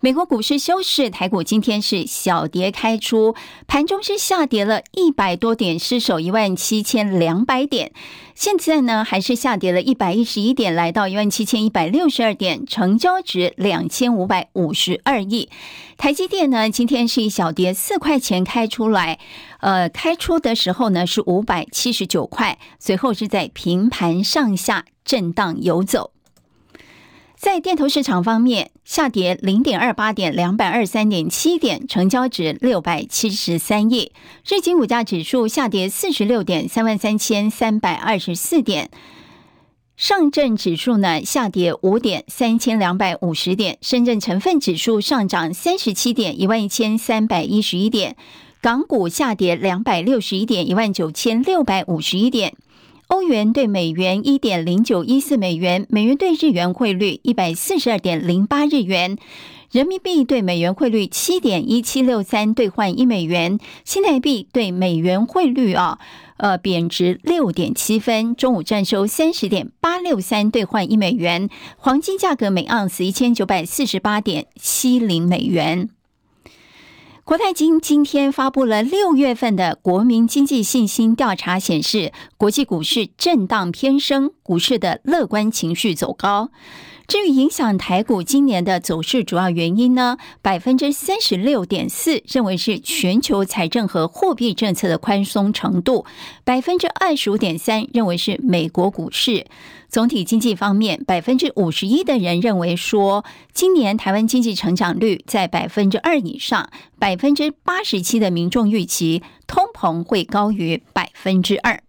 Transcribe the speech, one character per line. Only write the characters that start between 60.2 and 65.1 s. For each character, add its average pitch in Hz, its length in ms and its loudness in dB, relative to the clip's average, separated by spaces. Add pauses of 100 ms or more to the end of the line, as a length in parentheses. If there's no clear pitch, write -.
对 240 180 2
美 180 160 0
元 175 160 0
汇 262 140 0
率 214 180 2
七 - 320 -2
点 190 320 0
一 233 100 2
七 262 220 -2
六 247 180 2
三 214 320 0
兑 226 160 2
换 185 300 -2
一 254 80 4
美 214 160 2
元， 170 380 0 (240)
新 392 180 -2
台 339 160 4
币 254 340 -2
对 214 200 0
美 180 240 0
元 185 280 2